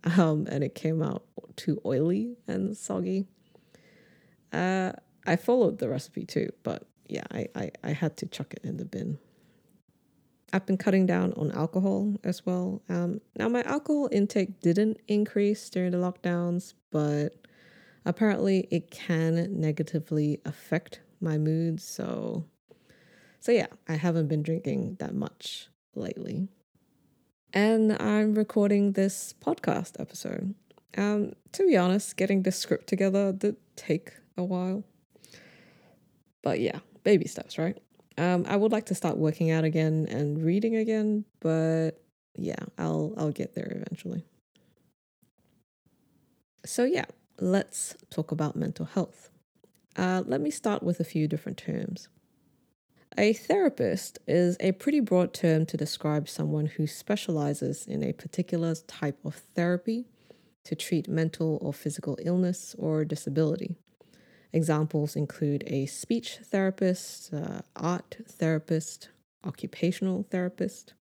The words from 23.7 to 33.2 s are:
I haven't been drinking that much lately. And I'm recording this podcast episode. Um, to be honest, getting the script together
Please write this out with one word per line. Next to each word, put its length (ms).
I 80
haven't 320
been 160
drinking 560
that 140
much 560
lately. 520
And 480
I'm 320
recording 600
this 420
podcast 540
episode. 560
Um, 360
to 160
be 100
honest, 400
getting 260
the 80
script 360
together 440